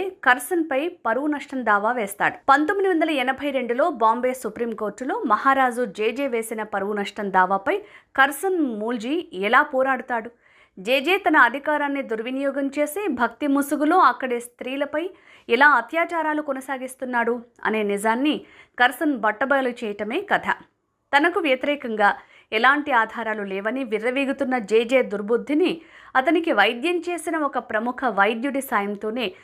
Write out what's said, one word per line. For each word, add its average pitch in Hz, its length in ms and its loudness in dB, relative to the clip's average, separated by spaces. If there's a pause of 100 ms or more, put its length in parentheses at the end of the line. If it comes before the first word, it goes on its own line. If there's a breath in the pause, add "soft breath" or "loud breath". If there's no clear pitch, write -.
(240)
కర్సన్పై 277 560 2 (260)
పరువు 240 220 0
నష్టం 277 380 -4
దావా 208 260 2
వేస్తాడు. 196 460 -2 (120)
పంతొమ్మిది 349 420 4
వందల 330 180 2 (140)
ఎనభై 262 280 -2
రెండులో 254 360 0 (160)
బాంబే 240 300 2
సుప్రీంకోర్టులో 233 840 -6 (140)
మహారాజు 254 540 2 (120)
జేజే 233 300 -2
వేసిన 226 360 -4
పరువు 202 300 -4
నష్టం 202 400 -6
దావాపై 190 420 2 (400 loud breath)
కర్సన్ 311 460 2 (180)
మూల్జీ 233 360 -4 (320)
ఎలా 254 180 6
పోరాడుతాడు? 254 680 -2 (460 soft breath)
జేజే 262 400 2
తన 359 200 4
అధికారాన్ని 277 640 2
దుర్వినియోగం 254 680 -4
చేసి 294 340 -4 (120)
భక్తి 247 340 -2
ముసుగులో 285 500 2 (120)
అక్కడి 240 300 -4
స్త్రీలపై 277 600 -6 (480 loud breath)
ఎలా 247 180 6 (120)
అత్యాచారాలు 320 600 -2
కొనసాగిస్తున్నాడు 254 920 -4 (300)
అనే 220 200 0
నిజాన్ని 220 520 0 (420 loud breath)
కర్సన్ 277 400 2
బట్టబయలు 247 640 0
చేయటమే 214 420 -6
కథ. 185 260 -2 (640)
తనకు 320 260 4
వ్యతిరేకంగా 254 720 0 (440 loud breath)
ఎలాంటి 277 380 2
ఆధారాలు 220 520 0
లేవని 202 400 -4
విర్రవీగుతున్న 254 720 -2
జేజే 233 440 2
దుర్బుద్ధిని 214 800 -2 (340 loud breath)
అతనికి 320 360 2
వైద్యం 240 460 2
చేసిన 339 400 -4
ఒక 285 200 -2
ప్రముఖ 240 480 -4
వైద్యుడి 226 560 0
సాయంతోనే 214 680 -4 (160 loud breath)